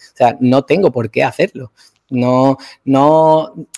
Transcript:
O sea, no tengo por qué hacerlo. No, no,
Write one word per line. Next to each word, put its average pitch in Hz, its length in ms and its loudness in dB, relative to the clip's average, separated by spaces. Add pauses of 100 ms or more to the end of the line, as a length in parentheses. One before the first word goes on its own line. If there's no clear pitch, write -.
(140)
O - 20 -20
sea, 120 240 0
no 127 240 0
tengo 170 260 0
por 117 200 -6
qué 131 120 -2
hacerlo. 135 500 -6 (380)
No, 127 480 0 (280)
no, 156 680 2 (240)